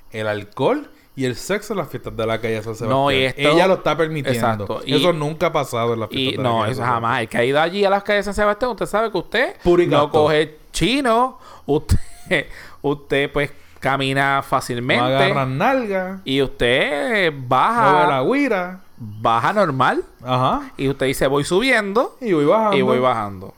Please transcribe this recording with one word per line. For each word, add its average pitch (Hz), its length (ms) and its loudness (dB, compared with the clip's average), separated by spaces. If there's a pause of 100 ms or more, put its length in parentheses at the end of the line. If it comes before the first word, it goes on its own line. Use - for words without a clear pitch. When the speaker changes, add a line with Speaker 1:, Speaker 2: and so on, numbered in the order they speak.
(120)
Speaker 1:
el 110 160 -6
alcohol 127 640 -2 (280)
y 131 80 -2
el 127 100 -2
sexo 202 380 -6
en 202 60 -4
las 143 100 -6
fiestas 110 260 -12
de 110 100 -2
la 110 140 -2
calle 113 240 -4
San 113 120 -8
Sebastián. 117 140 -6
Speaker 2:
No, 135 220 0
y 131 120 2
esto 131 180 -4
Speaker 1:
Ella 156 260 4
lo 190 60 4
está 160 240 0
permitiendo. 156 420 -2
Speaker 2:
Exacto. 110 460 -2
Y 135 100 -2
Speaker 1:
Eso 156 160 4
nunca 156 360 -2
ha 160 40 0
pasado 120 440 -2
en 113 40 -6
las 107 120 -6
Speaker 2:
y 135 180 -2
Speaker 1:
fiestas - 80 -6
de 107 60 -4
la 127 60 0
Speaker 2:
no, 113 120 2
Speaker 1:
calle 107 100 0
Speaker 2:
eso 117 80 -4
Speaker 1:
San 120 80 -4
Sebastián. 117 160 0
Speaker 2:
jamás. 117 200 0
El 113 40 -4
que - 120 -6
ha 120 40 2
ido 139 180 2
allí 180 220 0
a 190 60 4
las 196 140 2
calles 202 200 0
San 196 100 -6
Sebastián, 208 380 0
usted 190 140 -4
sabe 220 260 -2
que 190 60 -4
usted 233 460 -2
Speaker 1:
Puricato. 170 340 4
Speaker 2:
no 147 140 2
coge 151 480 2 (120)
chino, 247 680 0 (260)
usted, 151 320 2 (320)
<laughs> 151 180 -2 (340)
usted, 143 520 -2
pues, 143 180 -2 (300)
camina 139 600 0
fácilmente. 131 600 -2
Speaker 1:
No 123 80 2
agarra 139 360 2
nalga. 190 800 -2
Speaker 2:
Y 135 160 0
usted 190 880 0 (160)
baja 196 440 4
Speaker 1:
No 185 80 6
ve 175 80 4
la 135 160 2
guira. 190 560 0 (180)
Speaker 2:
baja 117 560 0
normal. 185 500 2 (200)
Speaker 1:
Ajá. 135 520 0
Speaker 2:
Y 135 140 0
usted 139 160 -2
dice, 139 220 0
"Voy 143 160 2
subiendo 220 760 0
Speaker 1:
Y 226 140 0
voy 147 120 4
bajando. 208 320 2
Speaker 2:
y - 40 2
voy 127 180 2
bajando". 104 580 -2